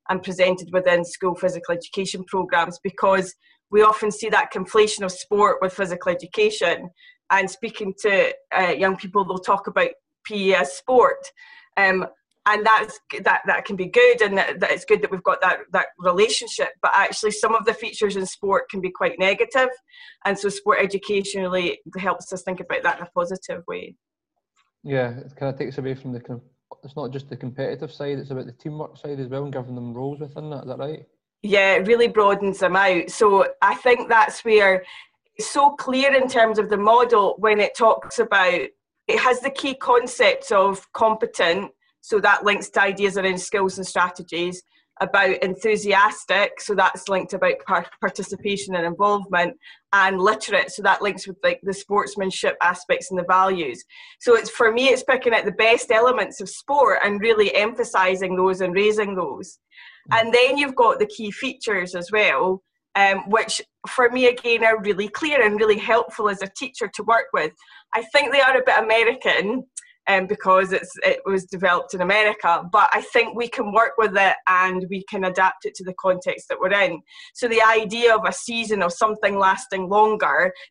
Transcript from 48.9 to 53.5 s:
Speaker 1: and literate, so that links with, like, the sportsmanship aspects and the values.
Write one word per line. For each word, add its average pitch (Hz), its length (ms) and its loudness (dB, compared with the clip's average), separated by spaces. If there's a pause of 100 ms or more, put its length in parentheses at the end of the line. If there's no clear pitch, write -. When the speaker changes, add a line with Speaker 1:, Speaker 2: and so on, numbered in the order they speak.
Speaker 1:
and 190 280 2
literate, 208 500 0
so 208 120 -12
that 196 200 2
links 196 240 -6
with, 185 160 -14
like, 175 220 0
the 190 80 -4
sportsmanship 196 920 -4
aspects 185 480 -2
and 185 80 -4
the 175 60 -4
values. 185 580 0 (380)